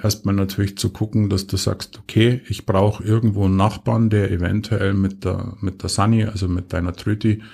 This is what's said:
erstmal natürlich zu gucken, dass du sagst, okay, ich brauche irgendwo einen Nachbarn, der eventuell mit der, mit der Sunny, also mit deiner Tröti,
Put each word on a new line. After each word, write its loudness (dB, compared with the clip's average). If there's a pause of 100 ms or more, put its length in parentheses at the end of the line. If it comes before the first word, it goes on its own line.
erstmal 0
natürlich 0
zu -2
gucken, 0
dass 0
du -4
sagst, -6
okay, 2
ich -8
brauche 2
irgendwo 2
einen 4
Nachbarn, 2
der 2
eventuell 0
mit 0
der, -4
mit -6
der -4
Sunny, 2
also -4
mit -4
deiner -2
Tröti, 0 (140)